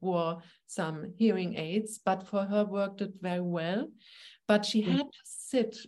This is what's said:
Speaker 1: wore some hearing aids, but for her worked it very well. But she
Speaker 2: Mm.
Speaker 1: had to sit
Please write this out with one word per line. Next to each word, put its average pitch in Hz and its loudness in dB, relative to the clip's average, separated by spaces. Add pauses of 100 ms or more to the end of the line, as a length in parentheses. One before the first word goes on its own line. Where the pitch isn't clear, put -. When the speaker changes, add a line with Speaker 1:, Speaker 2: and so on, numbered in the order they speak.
Speaker 1:
wore 170 0 (260)
some 160 -6
hearing 185 2
aids, 185 -2
but 190 0
for 196 0
her 208 2
worked 196 -4
it 196 -4
very 180 -2
well. 180 -2 (580)
But 208 6
she 214 2
Speaker 2:
Mm. 180 2
Speaker 1:
had 277 4
to - -20
sit - -2 (100)